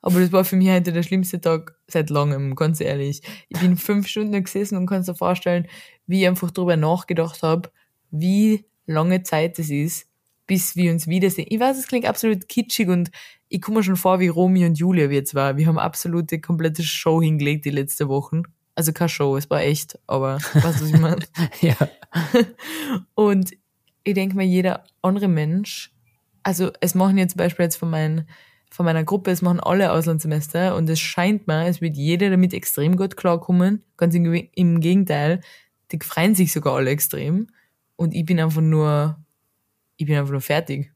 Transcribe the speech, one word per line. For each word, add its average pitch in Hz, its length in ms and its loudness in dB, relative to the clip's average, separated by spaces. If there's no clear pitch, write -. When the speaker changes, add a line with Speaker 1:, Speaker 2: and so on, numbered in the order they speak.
Speaker 1:
aber 180 180 4
das 180 120 4
war 190 120 4
für 185 100 -2
mich 185 140 6
heute 175 240 4
der 170 100 0
schlimmste 185 380 -2
Tag 160 340 -2
seit 151 240 -2
langem, 143 460 0
ganz 156 260 0
ehrlich. 143 400 -4
Ich 170 100 -8
bin 180 200 2
fünf 202 280 -2
Stunden 214 260 -4
da 202 80 0
gesessen 202 360 -4
und 180 80 -2
kannst 185 240 -2
dir 175 60 -6
vorstellen, 175 520 0
wie 185 140 0
ich 180 80 4
einfach 180 220 0
drüber 175 260 0
nachgedacht 165 680 -2
hab, 165 300 0
wie 202 560 2
lange 170 380 0
Zeit 165 360 -2
es 156 120 -4
ist, 147 380 -4
bis 185 300 -2
wir 175 160 2
uns 165 140 -2
wiedersehen. 180 420 0
Ich 220 100 -2
weiß, 262 200 2
es 254 100 -10
klingt 247 160 -2
absolut 220 460 -2
kitschig 220 400 -2
und 175 200 0
ich 175 140 -6
komm 220 140 -2
mir 220 60 2
schon 185 140 0
vor 185 240 2
wie 180 80 4
Romeo 180 380 4
und 165 120 2
Julia, 170 300 2
wir 139 160 0
zwei. 139 320 -2
Wir 156 120 2
haben 160 100 2
absolute, 170 600 -4
komplette 160 440 -2
Show 160 400 0
hingelegt 151 420 0
die 143 60 -2
letzte 139 400 -4
Wochen. 143 320 -2
Also 160 180 -2
keine 170 160 0
Show, 139 300 0
es 147 100 -8
war 151 140 0
echt, - 440 -2
aber 135 280 -2
weißt 156 300 2
du, - 20 -4
was 151 80 -2
ich 160 80 8
mein? 165 240 0
Speaker 2:
<laughs> - 220 -4
Ja. 165 140 2
Speaker 1:
<laughs> 247 320 2
Und 202 380 2
ich 202 100 -2
denk 190 200 -2
mir, 190 100 0
jeder 185 400 2
andere 196 260 2
Mensch, 165 640 -2
also 180 280 -2
es 175 140 -2
machen 190 240 2
jetzt 185 140 0
zum 180 60 -6
Beispiel 175 260 0
jetzt 165 120 -2
von 170 140 -6
mein-, 156 360 -2
von 175 160 -2
meiner 160 180 0
Gruppe, 190 260 -2
es 180 120 -2
machen 175 180 2
alle 185 320 2
Auslandssemester 160 840 -2
und 160 120 0
es 160 120 0
scheint 202 460 -2
mir, 160 200 0
es 180 140 -2
wird 160 160 -4
jeder 175 340 0
damit 180 240 4
extrem 180 420 -2
gut 190 200 -4
klarkommen. 180 640 0
Ganz 170 180 2
im, 170 180 2
im 170 480 0
Gegenteil, 170 600 2
die 160 100 -6
freuen 190 320 2
sich 185 180 2
sogar 147 240 -2
alle 135 140 0
extrem 147 580 -2
und 165 180 -2
ich 170 100 -2
bin 175 160 0
einfach 160 200 0
nur, 151 560 2
ich 151 100 -6
bin 147 100 2
einfach 143 160 -2
nur 139 80 -2
fertig. 143 560 -4